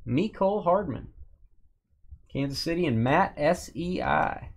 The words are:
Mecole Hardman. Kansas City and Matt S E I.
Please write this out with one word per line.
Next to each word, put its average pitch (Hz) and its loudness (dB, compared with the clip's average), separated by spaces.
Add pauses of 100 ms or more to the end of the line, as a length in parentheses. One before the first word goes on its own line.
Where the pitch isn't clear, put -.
Mecole 190 0
Hardman. 175 0 (1200)
Kansas 139 -4
City 170 0
and 117 2
Matt 147 4
S 160 0
E 180 -4
I. 151 0